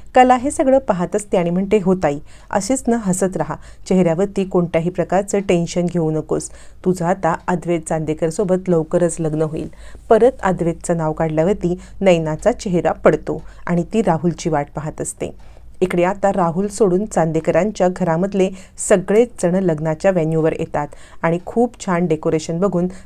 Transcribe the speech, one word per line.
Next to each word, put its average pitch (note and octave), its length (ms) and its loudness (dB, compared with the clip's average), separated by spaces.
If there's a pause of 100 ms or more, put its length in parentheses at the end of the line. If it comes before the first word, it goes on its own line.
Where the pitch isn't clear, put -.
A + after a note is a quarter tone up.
(140)
कला B3+ 220 8
हे B3 140 -2
सगळं C4+ 280 4
पाहत F#3 380 0
असते G#3 200 -2
आणि E3+ 140 2
म्हणते, G3 280 2
"हो F#3 160 2
ताई, D#3 240 0 (320)
अशीच C4 360 -2
ना A#3 100 2
हसत F#3+ 400 0
राहा, D3+ 200 -4 (320)
चेहऱ्यावरती F#3 560 2
कोणत्याही F3 460 0
प्रकारचं F#3 500 -2
टेन्शन F3 460 0
घेऊ E3 240 0
नकोस. D#3 400 -4 (340)
तुझं F3+ 200 0
आता F3 320 0 (120)
अद्वैत F3 400 0
चांदेकरसोबत E3+ 800 -2
लवकरच E3+ 520 2
लग्न D#3 220 -2
होईल." D#3 260 -4 (400)
परत A#3 240 6 (100)
अद्वैतचं F3 540 -2
नाव D#3+ 160 0
काढल्यावरती E3 680 0 (220)
नैनाचा E3+ 520 2
चेहरा F3+ 400 0
पडतो D#3 500 0 (240)
आणि F3 260 0
ती A3 100 2
राहुलची F3 480 0
वाट C#3+ 160 0 (100)
पाहत D3+ 240 -8
असते. - 520 -10 (280)
इकडे F3+ 240 2
आता G3 300 0
राहुल F3+ 320 0
सोडून G3+ 380 2
चांदेकरांच्या F3+ 840 0
घरामधले F#3 600 0 (380)
सगळेच G#3+ 400 4 (140)
जण F3 120 2
लग्नाच्या D#3+ 560 0
व्हेन्यूवर D#3+ 420 2
येतात D3+ 360 -4 (340)
आणि E3+ 240 0
खूप A#3 400 -2
छान F3+ 200 2
डेकोरेशन D#3+ 520 -2
बघून F3+ 300 0 (180)